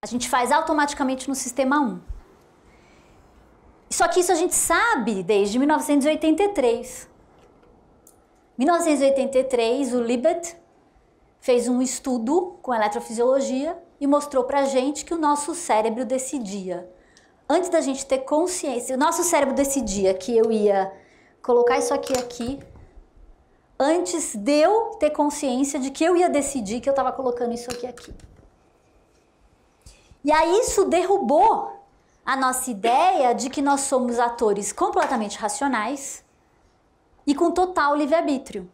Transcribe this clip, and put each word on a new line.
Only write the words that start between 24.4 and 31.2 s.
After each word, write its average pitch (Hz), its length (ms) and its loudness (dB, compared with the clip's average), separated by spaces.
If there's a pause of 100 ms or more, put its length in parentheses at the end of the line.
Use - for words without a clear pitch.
eu 359 380 4 (100)
ter 302 100 2
consciência 285 680 -2
de 269 100 -4
que 294 140 -2
eu 349 120 4
ia 349 140 4
decidir 247 500 -2
que 269 80 -4
eu 277 60 2
tava 254 160 0
colocando 247 420 -4
isso 233 160 -10
aqui, 247 200 -10
aqui. - 260 -18 (2000)
E 285 80 0
aí 330 300 4
isso 403 240 2
derrubou 339 1000 2 (400)